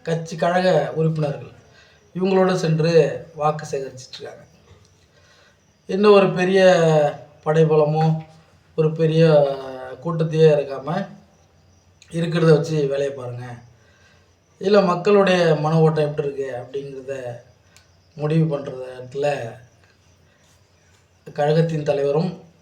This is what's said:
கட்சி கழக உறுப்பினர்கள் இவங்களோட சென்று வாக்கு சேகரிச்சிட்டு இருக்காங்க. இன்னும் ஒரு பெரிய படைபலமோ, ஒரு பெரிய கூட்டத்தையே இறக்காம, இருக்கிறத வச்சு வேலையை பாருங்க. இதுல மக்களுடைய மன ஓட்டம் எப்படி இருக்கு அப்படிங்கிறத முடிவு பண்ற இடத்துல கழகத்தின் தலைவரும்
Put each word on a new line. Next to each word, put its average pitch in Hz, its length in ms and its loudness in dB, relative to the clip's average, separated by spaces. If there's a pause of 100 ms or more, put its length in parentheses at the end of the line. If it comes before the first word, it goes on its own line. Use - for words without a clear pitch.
கட்சி 160 340 -6
கழக 180 580 0
உறுப்பினர்கள் 156 580 -2 (640)
இவங்களோட 185 400 0
சென்று 160 800 0
வாக்கு 151 320 -4
சேகரிச்சிட்டு 131 480 -10
இருக்காங்க. - 300 -18 (1400)
இன்னும் 208 260 4
ஒரு 190 200 6
பெரிய 185 420 4 (680)
படைபலமோ, 156 720 2 (580)
ஒரு 156 160 0
பெரிய 160 340 2 (760)
கூட்டத்தையே 160 480 2
இறக்காம, 143 560 -4 (1000)
இருக்கிறத 165 440 2
வச்சு 151 320 0
வேலையை 139 240 -4
பாருங்க. 123 460 -12 (1040)
இதுல 190 260 4
மக்களுடைய 180 680 2
மன 156 260 0
ஓட்டம் 156 240 2
எப்படி 147 240 -4
இருக்கு 135 280 -8
அப்படிங்கிறத 131 800 -12 (800)
முடிவு 156 320 0
பண்ற 135 260 -6
இடத்துல 127 840 -6 (1800)
கழகத்தின் 156 500 0
தலைவரும் 143 600 -2 (200)